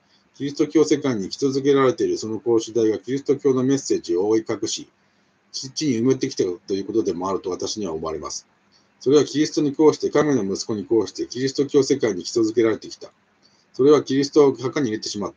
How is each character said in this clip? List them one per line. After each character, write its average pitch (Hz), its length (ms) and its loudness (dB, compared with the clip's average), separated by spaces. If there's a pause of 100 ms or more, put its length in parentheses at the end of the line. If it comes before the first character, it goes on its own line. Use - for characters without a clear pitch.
(380)
キ 135 60 -6
リ 143 60 -6
ス 139 40 -10
ト 147 140 0
教 156 160 4
世 151 140 2
界 135 180 -2
に 95 140 -6
基 - 20 -10
礎 143 160 -2
づ 131 160 -2
け 143 100 4
ら 135 100 4
れ 123 100 4
て 110 100 -2
い - 20 2
る 117 100 -2
そ 110 120 -8
の 110 100 -6
公 113 220 2
衆 113 120 -6
台 110 180 2
が 98 100 -2
キ 120 100 -12
リ 139 80 -2
ス 139 60 -10
ト 135 120 2
教 135 180 2
の 127 100 0
メ 139 100 2
ッ 135 40 0
セ - 180 -2
ー 113 40 -6
ジ - 160 -2
を 98 120 0
覆 110 80 4
い 110 120 -2
隠 107 200 -4
し、 - 200 -10 (600)
土 139 380 -8
に 117 80 2
埋 117 100 0
め 135 80 4
て 131 140 -2
き - 80 -8
た 135 80 2
と 92 300 -4
い 98 80 -2
う - 20 -12
こ 101 80 -8
と 107 100 2
で 92 100 -2
も 90 160 -4
あ 95 40 -2
る 90 80 -2
と 95 100 -6
私 95 280 -6
に 101 80 -4
は 82 60 -6
思 80 140 -8
わ 78 60 -6
れ 78 80 -8
ま 69 100 -12
す。 - 160 -12 (540)
そ 127 100 0
れ 147 60 6
は 135 80 6
キ 139 160 -2
リ 151 80 0
ス - 80 -10
ト 156 60 0
に 143 120 -2
こ 156 140 4
う 135 60 6
し - 40 -8
て、 - 120 -4
神 147 260 2
の 104 80 -2
息 95 200 -6
子 113 120 -4
に 98 100 -8
こ 113 140 2
う 95 80 -2
し - 40 -16
て、 - 140 -8
キ 120 140 -12
リ 135 80 -2
ス 135 60 -6
ト 139 120 0
教 139 160 4
世 135 140 0
界 110 180 0
に 87 80 -6
基 - 40 -16
礎 113 180 0
づ 110 100 -2
け 120 80 4
ら 113 80 4
れ 101 80 -2
て - 80 -18
き - 80 -16
た。 - 160 -20 (640)
そ 127 100 -2
れ 143 80 8
は 139 140 6
キ 135 100 -2
リ 139 100 2
ス 139 60 -4
ト 151 160 6
を 123 80 2
墓 127 240 -6
に 127 120 -2
入 107 80 -4
れ - 40 -12
て - 60 -10
し 104 100 -8
ま 92 120 -6
っ - 60 -16